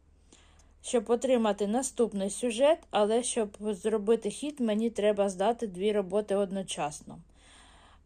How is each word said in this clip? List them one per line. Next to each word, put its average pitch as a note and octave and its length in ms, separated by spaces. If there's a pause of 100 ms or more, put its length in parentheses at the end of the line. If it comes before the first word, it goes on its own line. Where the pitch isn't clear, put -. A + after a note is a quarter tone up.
(800)
щоб A3+ 280
отримати A3+ 580
наступний G#3 640
сюжет, B3 500 (120)
але G#3+ 320
щоб A3 260 (120)
зробити G#3+ 680
хід, D4 300
мені A3+ 300
треба G3+ 400
здати G#3+ 380
дві F#3+ 240
роботи G3+ 440
одночасно. F#3+ 800 (880)